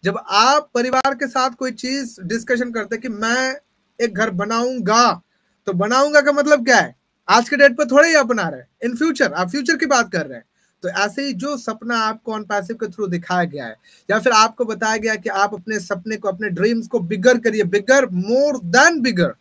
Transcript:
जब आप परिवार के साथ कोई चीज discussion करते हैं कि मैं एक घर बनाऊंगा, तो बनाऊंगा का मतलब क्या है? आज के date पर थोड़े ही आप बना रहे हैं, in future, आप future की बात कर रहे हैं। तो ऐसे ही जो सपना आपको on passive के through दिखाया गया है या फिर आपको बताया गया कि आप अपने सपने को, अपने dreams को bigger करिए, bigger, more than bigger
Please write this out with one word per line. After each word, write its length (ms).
जब 160
आप 440
परिवार 420
के 120
साथ 220
कोई 220
चीज 520
discussion 480
करते 240
हैं 60
कि 80
मैं 480
एक 140
घर 140
बनाऊंगा, 920
तो 80
बनाऊंगा 480
का 100
मतलब 340
क्या 120
है? 180
आज 200
के 60
date 220
पर 80
थोड़े 240
ही 60
आप 100
बना 240
रहे 100
हैं, 300
in 120
future, 320
आप 160
future 260
की 100
बात 260
कर 160
रहे 100
हैं। 80
तो 80
ऐसे 320
ही 120
जो 240
सपना 400
आपको 340
on 120
passive 320
के 100
through 240
दिखाया 340
गया 220
है 100
या 80
फिर 140
आपको 320
बताया 320
गया 180
कि 140
आप 240
अपने 260
सपने 380
को, 100
अपने 220
dreams 380
को 120
bigger 380
करिए, 260
bigger, 400
more 640
than 320
bigger 440